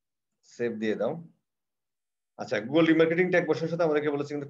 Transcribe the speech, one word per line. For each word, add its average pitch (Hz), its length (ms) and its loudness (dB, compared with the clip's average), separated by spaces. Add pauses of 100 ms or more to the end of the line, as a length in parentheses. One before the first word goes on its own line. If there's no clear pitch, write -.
(420)
save 120 300 -6
দিয়ে 107 220 -2
দাও। 131 340 -4 (1120)
আচ্ছা, 110 160 -6 (100)
Google 156 260 4
remarketing 165 400 4
tag 175 180 4
বসানোর 156 220 -2
সাথে 170 140 0
আমাদেরকে 151 240 0
বলেছে 143 240 -4
কিন্তু 143 160 -10